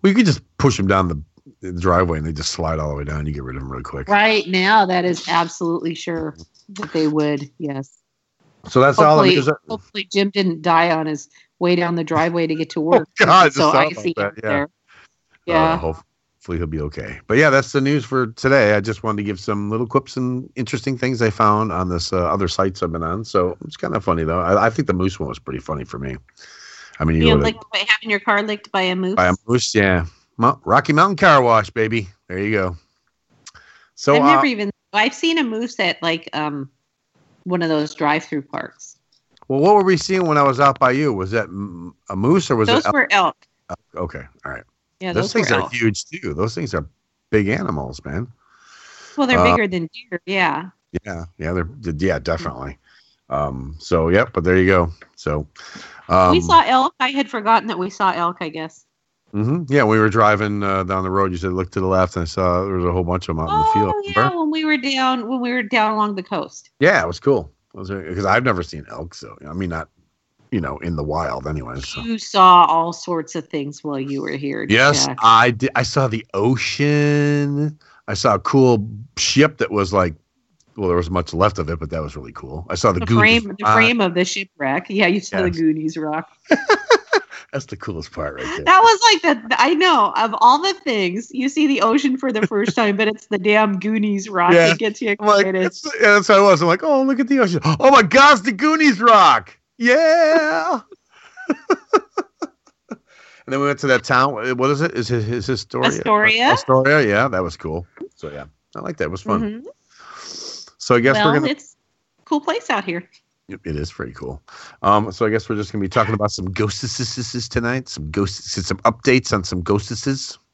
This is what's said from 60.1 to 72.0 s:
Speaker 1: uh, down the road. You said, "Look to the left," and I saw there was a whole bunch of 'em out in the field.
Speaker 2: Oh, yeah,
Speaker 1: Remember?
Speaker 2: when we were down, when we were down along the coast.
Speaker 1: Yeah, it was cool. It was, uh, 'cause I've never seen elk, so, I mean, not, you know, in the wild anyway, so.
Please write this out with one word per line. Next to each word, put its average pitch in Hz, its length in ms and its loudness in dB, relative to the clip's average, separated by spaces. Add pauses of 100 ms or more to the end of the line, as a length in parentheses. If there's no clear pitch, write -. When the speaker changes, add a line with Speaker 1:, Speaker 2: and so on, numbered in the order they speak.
Speaker 1:
uh, 95 200 -2
down 95 200 -4
the 95 60 -4
road. 95 220 0
You 90 60 -6
said, 92 140 -4
"Look 92 200 -4
to 98 100 -4
the 92 60 -2
left," 92 280 2
and 90 60 -4
I 82 40 -4
saw 90 380 0
there 98 120 -6
was 90 100 -2
a 87 60 0
whole 90 120 -2
bunch 90 240 -4
of 80 100 -4
'em 80 60 -4
out 80 80 -6
in - 80 -2
the - 140 2
field. - 200 0
Speaker 2:
Oh, 415 120 -6
yeah, 403 100 -10
Speaker 1:
Remember? 370 240 0
Speaker 2:
when 302 120 -2
we 320 120 -4
were 302 140 0
down, 262 500 -4
when 254 140 -6
we 240 100 -6
were 247 120 -4
down 214 280 0
along 208 240 -2
the 185 80 -10
coast. 151 460 -10 (100)
Speaker 1:
Yeah, 160 240 4
it 82 40 -4
was 87 120 -8
cool. 107 320 0 (220)
It - 60 -18
was, 95 120 -12
uh, 98 100 -8 (140)
'cause 98 80 -4
I've 104 220 2
never 95 180 0
seen 78 260 -12
elk, 82 240 -14
so, 53 220 -20 (100)
I 73 60 -16
mean, 90 200 -6
not, 80 180 -10 (640)
you 101 100 -2
know, 69 160 -8
in 85 180 -6
the 73 80 -6
wild 73 440 -6
anyway, 67 340 -8
so. - 200 -12